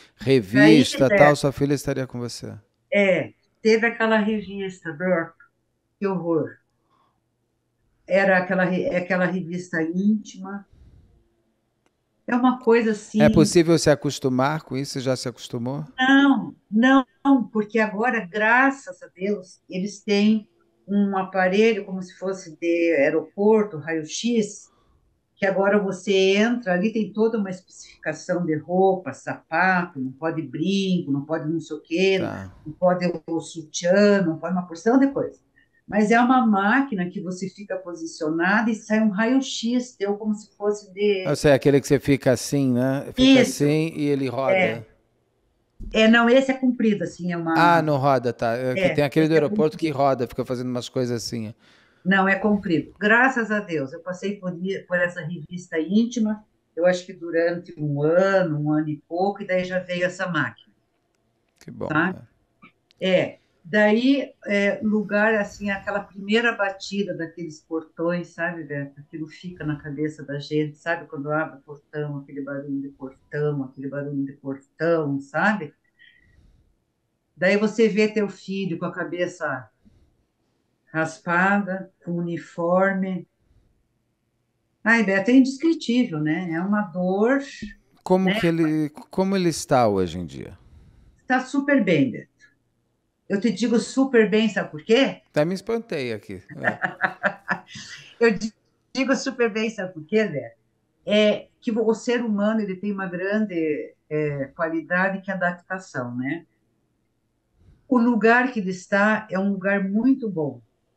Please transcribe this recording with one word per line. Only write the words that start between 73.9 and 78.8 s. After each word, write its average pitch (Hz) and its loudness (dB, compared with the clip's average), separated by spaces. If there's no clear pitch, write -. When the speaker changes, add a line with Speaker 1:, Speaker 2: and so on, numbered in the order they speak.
Speaker 2:
de 135 -8
portão, 143 -4
sabe? 170 -4
Daí 185 2
você 214 2
vê 214 2
teu 208 -2
filho 190 -8
com 175 -8